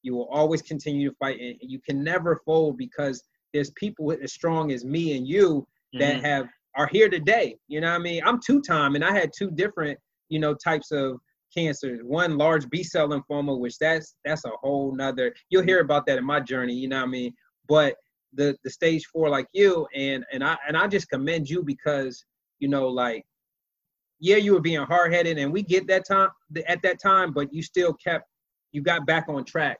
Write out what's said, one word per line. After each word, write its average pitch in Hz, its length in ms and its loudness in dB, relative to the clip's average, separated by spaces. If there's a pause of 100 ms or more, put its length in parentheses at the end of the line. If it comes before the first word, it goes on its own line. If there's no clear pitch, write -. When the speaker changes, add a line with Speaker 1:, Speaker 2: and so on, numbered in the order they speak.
Speaker 1:
You 127 140 -8
will 120 140 -6
always 156 340 0
continue 143 480 -4
to 135 60 -18
fight, 135 220 -6
and 120 220 -12
you 131 200 -14
can 139 220 -6
never 165 440 -2
fold 156 320 2
because 135 440 -8 (300)
there's 143 200 -2
people 160 400 -6
as 139 200 -8
strong 160 400 -2
as 123 140 -8
me 151 320 -2
and 127 100 -6
you 165 400 2 (300)
that 143 180 2
Speaker 2:
Mm-hmm. 127 80 -8
Speaker 1:
have, 139 240 -2 (260)
are 143 120 0
here 202 240 8
today. 170 480 2 (100)
You 151 140 -4
know 165 80 0
what 170 100 0
I - 20 -8
mean? 170 220 -4
I'm 240 160 2
two-time, 165 540 2
and 147 100 0
I 185 80 2
had 180 240 0
two 196 140 -4
different, 160 480 -4 (320)
you 156 80 -2
know, 151 160 0
types 156 360 -4
of 135 280 -2 (360)
cancers. 139 480 -4
One 151 360 0
large 156 320 2
B-cell 165 380 -2
lymphoma, 143 500 -4
which 123 200 -6
that's, 160 460 -2
that's 156 220 -4
a 117 40 -8 (120)
whole 139 340 -2
nother, 127 380 -2 (160)
you'll 185 120 6
hear 185 180 4
about 147 260 2
that 139 100 2
in 127 80 -2
my 143 160 0
journey, 127 340 -4
you 131 140 -6
know 135 80 -4
what 131 120 -2
I - 20 -4
mean? 123 240 -6 (340)
But 147 260 6 (420)
the, 143 280 0
the 131 60 -10
stage 165 360 0
four 160 220 0
like 139 240 0
you, 185 420 4
and, 135 380 -4
and 135 100 -6
I, 160 140 0 (100)
and 151 100 -2
I 190 120 2
just 190 200 -2
commend 143 400 -2
you 175 140 -2
because, 139 640 -4 (340)
you 139 80 -4
know, 139 220 0
like, 123 360 -2 (960)
yeah, 180 180 4
you 208 180 4
were 180 60 4
being 160 220 0
hard-headed, 170 560 2
and 143 140 -2
we 202 100 -2
get 185 240 0
that 190 220 2
time, 196 220 4 (220)
th-, 160 160 -6
at 170 140 -2
that 180 180 0
time, 190 320 4
but 143 220 -4
you 160 80 -6
still 175 320 0
kept, 160 300 -4 (480)
you 147 100 -6
got 165 240 0
back 160 220 0
on 139 160 -4
track. 147 360 -2